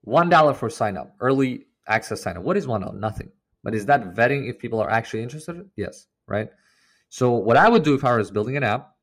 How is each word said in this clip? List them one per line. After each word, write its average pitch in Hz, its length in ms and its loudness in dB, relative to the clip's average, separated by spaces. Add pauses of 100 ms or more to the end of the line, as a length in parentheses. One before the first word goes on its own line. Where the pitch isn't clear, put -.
One 165 260 2
dollar 156 240 6
for 120 160 -4
sign 104 300 -4
up, - 220 -14
early 135 460 0 (200)
access 110 340 -2
sign 90 160 -8
up. 87 60 -10
What 170 140 -2
is 170 100 -4
one 107 160 -2
dollar? - 160 -12
Nothing. 107 320 -8 (320)
But 113 120 -6
is 104 120 -4
that 110 280 0
vetting 127 360 0
if - 80 -14
people 113 220 -6
are 107 100 -2
actually 113 320 -4
interested? 160 540 -14
Yes, - 300 -10 (200)
right? 107 240 -4 (580)
So 123 240 0
what 117 240 2
I 185 120 8
would 220 160 4
do 147 100 4
if 135 100 -2
I 123 120 4
was 101 140 -2
building 110 280 -4
an 135 60 -2
app - 380 -4